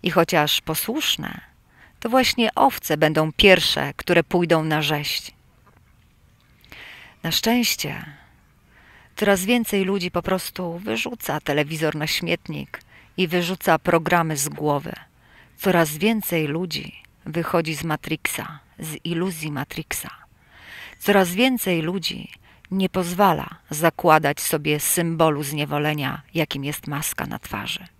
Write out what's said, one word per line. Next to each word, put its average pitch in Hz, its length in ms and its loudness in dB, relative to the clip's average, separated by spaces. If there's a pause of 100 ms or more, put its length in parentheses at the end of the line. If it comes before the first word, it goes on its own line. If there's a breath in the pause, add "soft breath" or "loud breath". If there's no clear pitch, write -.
I 180 80 0
chociaż 165 500 2
posłuszne, - 800 -4 (580 soft breath)
to 233 100 -6
właśnie 240 460 4
owce - 420 2
będą 156 360 4
pierwsze, 160 640 4
które - 280 2
pójdą 165 400 2
na 156 180 0
rzeź. 147 500 -4 (1900 loud breath)
Na 165 80 -2
szczęście - 720 0 (1120 soft breath)
coraz 196 300 4
więcej 214 400 2
ludzi 185 260 -2
po 175 100 -2
prostu 180 560 -4
wyrzuca 220 640 -4
telewizor 151 540 -2
na 151 120 -4
śmietnik 165 760 -6 (360 soft breath)
i 185 100 2
wyrzuca 175 520 0
programy 165 580 2
z 143 120 -2
głowy. 143 440 -2 (640 soft breath)
Coraz 165 400 2
więcej 175 500 0
ludzi 160 540 -6 (240)
wychodzi 160 500 0
z 147 80 -8
Matrixa, 156 760 -6 (200)
z 151 240 -10
iluzji 165 480 -4
Matrixa. - 580 -8 (880 loud breath)
Coraz 196 320 4
więcej 202 500 2
ludzi 170 500 -6 (400 soft breath)
nie 190 180 0
pozwala 175 600 2 (200)
zakładać 156 720 4
sobie 151 380 0
symbolu 160 640 2
zniewolenia, 147 800 -2 (120)
jakim 143 320 -2
jest 147 220 -8
maska 147 380 -4
na - 140 -10
twarzy. 185 480 -8 (120)